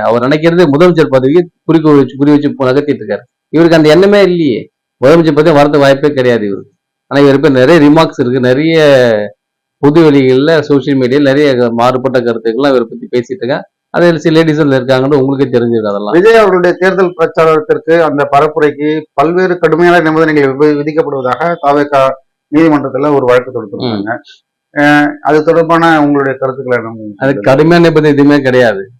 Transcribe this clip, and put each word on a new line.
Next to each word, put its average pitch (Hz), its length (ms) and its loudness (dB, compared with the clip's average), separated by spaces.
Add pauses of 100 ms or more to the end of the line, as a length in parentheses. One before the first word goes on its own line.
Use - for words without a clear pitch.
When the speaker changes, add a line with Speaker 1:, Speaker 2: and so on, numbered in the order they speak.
Speaker 1:
அவர் 113 240 0
நினைக்கிறது 165 400 0
முதலமைச்சர் 151 440 2
பதவிக்கு 131 320 2 (220)
குறிக்கோள் 156 340 2
வச்சு, 139 200 0
குறி 143 140 0
வச்சு 147 180 2 (100)
நகர்த்திட்டு 135 420 -2
இருக்காரு. 107 220 -8 (300)
இவருக்கு 165 260 2
அந்த 151 100 4
எண்ணமே 196 320 4
இல்லையே. 170 380 0 (420)
முதலமைச்சர் 156 340 2
பதவி 156 220 2
வரது 147 200 2
வாய்ப்பே 139 340 2
கிடையாது 123 360 -2
இவருக்கு. - 240 -10 (400)
ஆனா 139 100 0
இவருக்கு 143 300 2
நிறைய 135 280 4
ரிமார்க்ஸ் 151 420 2
இருக்கு, 127 180 -2
நிறைய 135 360 0 (1080)
பொது 147 180 2
வெளிகள்ல, 139 580 2
சோஷியல் 143 400 -2
மீடியால 131 300 0
நிறைய 143 180 0 (240)
மாறுபட்ட 127 480 -2
கருத்துக்கள்லாம் 117 540 -2
இவரை 120 120 0
பத்தி - 260 -18
பேசிட்டு 123 300 -6
இருக்காங்க. 131 240 -6 (280)
அது 175 120 0 (140)
சில 165 160 -2
லேடிஸ் 160 260 0
அதுல 143 180 0
இருக்காங்கன்னு 135 400 0
உங்களுக்கே 135 300 -2
தெரிஞ்சிருக்கு 117 420 -2
அதெல்லாம். 104 240 -6
Speaker 2:
விஜய் 220 240 4
அவர்களுடைய 180 400 2
தேர்தல் 185 360 -2
பிரச்சாரத்திற்கு, 160 840 0
அந்த 147 200 -2 (100)
பரப்புரைக்கு 151 580 0 (240)
பல்வேறு 175 440 -2
கடுமையான 175 420 2
நிபந்தனைகள் 156 560 0
வி-, 147 220 0
விதிக்கப்படுவதாக 147 720 -4 (100)
த 143 120 0
வே 147 100 0
க 143 220 0 (460)
நீதிமன்றத்துல 147 640 0
ஒரு 127 100 -2
வழக்கு 123 260 0
தொடுத்திருக்காங்க. 110 600 -8
Speaker 1:
ம். 120 120 -10 (500)
Speaker 2:
அஹ், 147 360 0 (120)
அது 147 220 0
தொடர்பான 165 400 0 (180)
உங்களுடைய 143 360 0
கருத்துக்களை 127 400 -4
என்ன? 113 400 -10
Speaker 1:
அது 135 220 -2
கடுமையான 156 460 2
நிபந்தனை 151 280 2
எதுவுமே 143 280 2
கிடையாது. 123 420 0 (160)